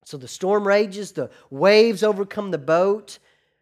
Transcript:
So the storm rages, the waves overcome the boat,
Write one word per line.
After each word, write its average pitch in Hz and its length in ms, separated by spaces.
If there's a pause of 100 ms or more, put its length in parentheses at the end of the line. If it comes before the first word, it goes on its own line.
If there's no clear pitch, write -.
So - 100
the 131 120
storm 202 380
rages, 196 460
the 131 180 (200)
waves 202 520
overcome 202 480
the 165 80
boat, 180 600 (440)